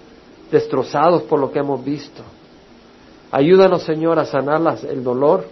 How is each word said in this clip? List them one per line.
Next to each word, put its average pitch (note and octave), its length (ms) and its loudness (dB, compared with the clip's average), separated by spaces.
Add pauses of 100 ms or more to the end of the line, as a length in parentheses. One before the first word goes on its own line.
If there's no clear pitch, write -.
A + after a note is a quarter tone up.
(500)
destrozados D3+ 760 0
por D3+ 140 -2
lo C3 120 -2
que D3+ 80 -4
hemos C#3 260 -4
visto. C#3 380 -10 (1080)
Ayúdanos, F3+ 520 4
Señor, D#3+ 360 0
a D3 60 0
sanar C#3+ 360 -2
las, D3 240 -2
el C3+ 200 -6
dolor, C3+ 480 0